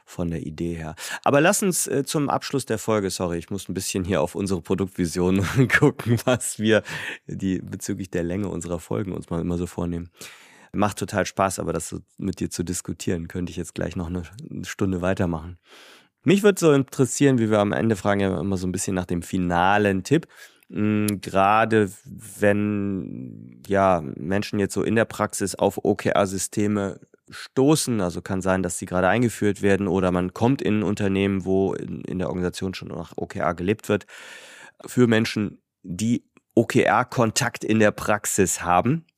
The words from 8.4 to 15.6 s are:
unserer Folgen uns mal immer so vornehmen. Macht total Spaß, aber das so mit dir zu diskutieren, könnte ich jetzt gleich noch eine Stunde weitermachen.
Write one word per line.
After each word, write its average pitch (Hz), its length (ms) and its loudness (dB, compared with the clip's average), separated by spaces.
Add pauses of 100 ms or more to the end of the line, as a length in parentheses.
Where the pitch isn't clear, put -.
unserer 85 320 -6
Folgen 107 320 -4
uns 82 160 -10
mal 85 100 -2
immer 87 180 -2
so 87 80 -2
vornehmen. 87 440 -6 (640)
Macht 101 260 0
total 95 260 0
Spaß, 98 340 0
aber 82 120 -4
das 82 160 -4
so 87 120 -10 (180)
mit - 240 -6
dir 90 80 -2
zu - 140 -6
diskutieren, 87 680 -4
könnte 90 220 -6
ich 82 40 -14
jetzt 85 200 -10
gleich 87 200 -6
noch 90 120 -4
eine 87 160 -4 (420)
Stunde 92 360 -2
weitermachen. 87 580 -2 (680)